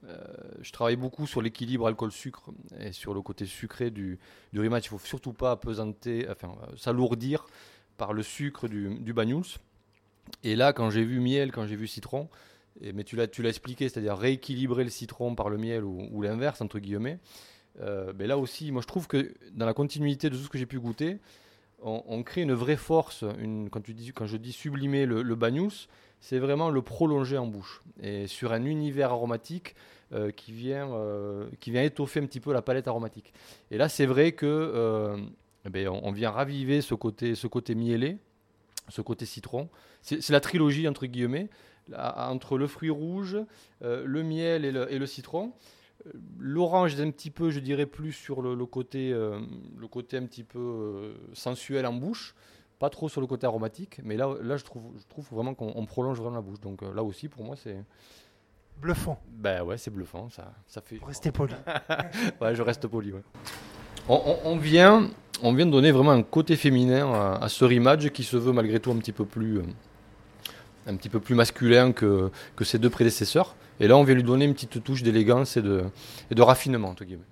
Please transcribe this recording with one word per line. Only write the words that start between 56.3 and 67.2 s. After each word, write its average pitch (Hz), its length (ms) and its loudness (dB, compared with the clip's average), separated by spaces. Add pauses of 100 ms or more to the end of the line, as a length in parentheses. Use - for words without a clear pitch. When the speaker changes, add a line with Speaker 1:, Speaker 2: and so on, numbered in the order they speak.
Speaker 1:
la 113 40 -6
bouche. 98 200 -12
Donc, 98 200 -12
euh, 98 140 -10
là 110 80 -2
aussi, 107 240 -8
pour 127 160 -14
moi, 123 120 -12
c'est 107 200 -14 (1080)
Speaker 2:
Bluffant. 160 480 -4
Speaker 1:
Ben 104 320 -2
ouais, 90 160 -4
c'est - 140 -10
bluffant, 95 380 -10
ça, 95 240 -18 (120)
ça - 140 -16
fait - 160 -18
Speaker 2:
Pour 113 140 -16
rester 143 240 -4
poli. 143 200 -2 (420)
Speaker 1:
<laughs> 180 440 -4
Ouais, 113 160 2
je 117 60 -2
reste 117 260 0
poli, 104 240 -4
ouais. 95 120 -10 (840)
On, 123 80 8 (100)
on, 160 260 2
on 170 60 2
vient, 175 520 10 (340)
on 120 100 6
vient 143 120 6
de 170 60 6
donner 143 200 10
vraiment 139 200 8
un 120 120 8
côté 160 320 4
féminin 131 580 4
à, 98 300 2